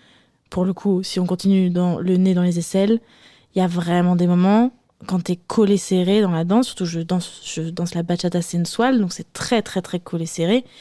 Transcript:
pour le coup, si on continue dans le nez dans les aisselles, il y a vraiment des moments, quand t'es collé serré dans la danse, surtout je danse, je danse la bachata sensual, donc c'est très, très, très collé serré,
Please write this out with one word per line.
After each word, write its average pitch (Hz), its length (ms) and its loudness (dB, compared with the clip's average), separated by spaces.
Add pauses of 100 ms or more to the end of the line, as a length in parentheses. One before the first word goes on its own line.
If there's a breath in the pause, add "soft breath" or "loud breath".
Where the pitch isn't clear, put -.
(500 soft breath)
pour 180 140 -2
le 190 100 0
coup, 190 280 -2
si - 180 -4
on 180 60 0
continue 185 440 2
dans 175 300 0
le 185 160 0
nez 185 180 4
dans 180 80 2
les 175 160 2
aisselles, 196 420 0 (540 soft breath)
il 196 60 0
y - 20 2
a 185 40 2
vraiment 175 500 2
des 175 100 2
moments, 196 460 4 (340)
quand 180 140 -2
t'es 175 160 -4
collé 202 400 2
serré 190 460 2
dans 190 100 2
la 165 120 0
danse, 220 240 2
surtout - 180 -6
je 170 140 -4
danse, 175 440 -4
je - 180 -8
danse 175 320 -6
la 170 80 -2
bachata 175 400 -2
sensual, 226 580 0
donc 180 120 -2
c'est - 200 -14
très, - 300 -2
très, - 180 -6
très 180 200 -6
collé 165 260 -6
serré, 196 380 0 (160 loud breath)